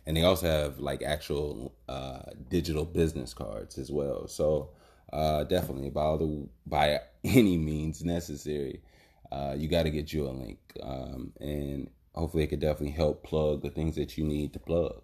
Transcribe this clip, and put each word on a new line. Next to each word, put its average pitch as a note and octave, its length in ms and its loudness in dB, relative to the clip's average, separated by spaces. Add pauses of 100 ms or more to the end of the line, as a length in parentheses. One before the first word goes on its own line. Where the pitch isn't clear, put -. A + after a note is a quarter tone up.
And D#2+ 100 0
they D#2+ 60 4
also F2 240 6
have, D2 320 2
like, C#2 240 -4
actual, D2 720 -4 (140)
uh, C2 340 -8 (260)
digital E2 380 0
business D#2+ 480 0
cards - 460 -10
as C2 120 -8
well. C#2 360 -2
So, D2+ 420 2 (420)
uh, D#2 340 2
definitely C#2+ 440 0
by D2 140 0
all D#2 160 2
the, D2+ 280 -2 (200)
by D2 320 4 (120)
<laughs> - 120 -16
any F#2 340 8
means D#2 460 -2
necessary, D2+ 800 -4 (480)
uh, C#2 260 -4
you D#2 100 -2
gotta D#2+ 220 4
get D2+ 240 -4
you D2 140 0
a - 20 -4
link. B1+ 300 -10 (240)
Um, C2 580 -8
and C#2+ 480 -4 (240)
hopefully D#2+ 300 2
it D2 40 2
could D2 120 -2
definitely D2 320 0
help D2+ 320 2
plug D2+ 380 2
the D2 80 -6
things D#2 260 -2
that D2 220 -4
you D#2 60 0
need D2 300 0
to - 60 -12
plug. - 440 0